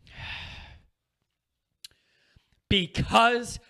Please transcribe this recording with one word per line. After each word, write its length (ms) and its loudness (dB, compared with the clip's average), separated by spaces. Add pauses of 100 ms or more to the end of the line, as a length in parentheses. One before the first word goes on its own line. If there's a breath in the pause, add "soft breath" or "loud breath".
<sighs> 100 -20 (2500 loud breath)
because 920 2 (100)